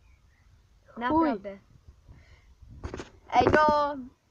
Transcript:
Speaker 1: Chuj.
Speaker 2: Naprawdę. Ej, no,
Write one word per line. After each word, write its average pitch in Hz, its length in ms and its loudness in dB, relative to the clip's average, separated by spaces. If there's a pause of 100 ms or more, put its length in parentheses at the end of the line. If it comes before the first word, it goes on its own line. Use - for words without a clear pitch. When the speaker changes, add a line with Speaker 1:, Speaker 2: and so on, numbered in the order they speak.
(880)
Speaker 1:
Chuj. - 160 -18
Speaker 2:
Naprawdę. 240 560 -2 (1700)
Ej, 247 200 4
no, 294 440 2 (340)